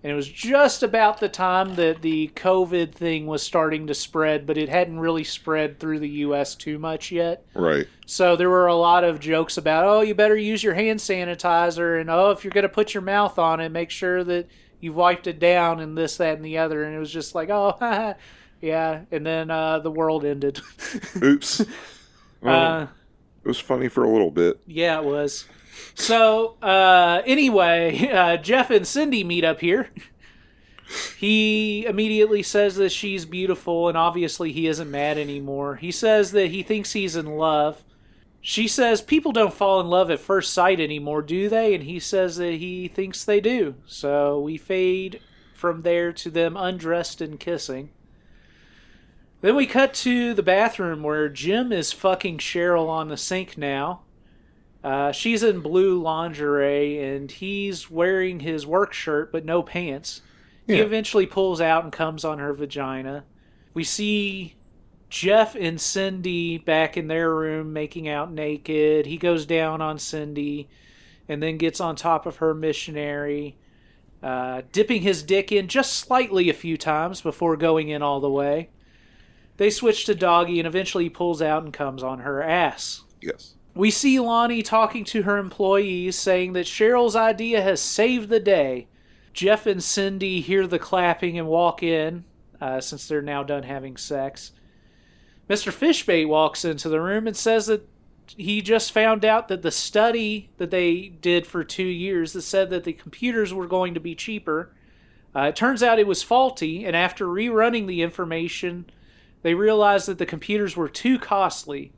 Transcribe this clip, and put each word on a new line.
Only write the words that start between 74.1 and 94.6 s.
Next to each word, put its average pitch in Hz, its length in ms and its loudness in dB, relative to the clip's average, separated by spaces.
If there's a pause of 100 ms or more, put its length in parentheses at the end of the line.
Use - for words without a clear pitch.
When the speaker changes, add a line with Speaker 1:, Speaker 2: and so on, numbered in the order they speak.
Speaker 1:
uh, 127 400 -6 (100)
dipping 208 300 0
his 175 200 0
dick 190 300 0
in 196 160 0
just 269 260 0
slightly 196 560 2
a 143 40 0
few 165 220 -4
times 160 440 -2
before 165 360 0
going 160 340 2
in 147 120 -4
all 143 180 -2
the 139 100 0
way. 143 380 -2 (880)
They 208 140 4
switch 214 360 0
to 208 80 2
Doggy, 170 440 2
and 165 80 -2
eventually 185 380 -2
he 165 60 -4
pulls 170 300 -4
out 156 220 0
and 151 100 -14
comes 135 300 -6
on 131 180 -8
her 139 220 -4
ass. 160 640 -2 (180)
Speaker 2:
Yes. - 320 -10 (220)
Speaker 1:
We 208 140 4
see 269 280 2
Lonnie 233 440 0
talking 220 440 0
to 220 160 -2
her 202 140 0
employees, 190 800 0
saying 185 380 0
that 180 120 -2
Cheryl's 233 500 2
idea 226 440 2
has 185 200 2
saved 226 500 0
the 226 100 4
day. 143 480 2 (440)
Jeff 208 340 2
and 185 160 0
Cindy 196 580 -2
hear 185 260 0
the 175 120 -2
clapping 170 600 0
and 160 100 -6
walk 170 340 2
in, 165 420 -2 (360)
uh, 131 200 -4
since - 260 -12
they're 151 160 -2
now 143 200 -6
done 143 220 -6
having 131 320 -12
sex. 135 560 -8 (960)